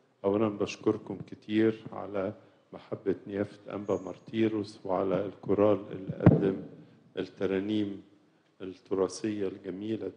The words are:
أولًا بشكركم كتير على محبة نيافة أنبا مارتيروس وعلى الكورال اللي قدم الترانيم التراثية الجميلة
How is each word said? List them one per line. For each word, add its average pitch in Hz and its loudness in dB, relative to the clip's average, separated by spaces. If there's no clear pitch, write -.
أولًا 107 2
بشكركم 104 -2
كتير 110 0
على 98 -4
محبة 95 -4
نيافة 101 -6
أنبا 98 -2
مارتيروس 110 -2
وعلى 95 2
الكورال 101 4
اللي 95 -8
قدم 95 6
الترانيم 98 -2
التراثية 95 -2
الجميلة 98 -6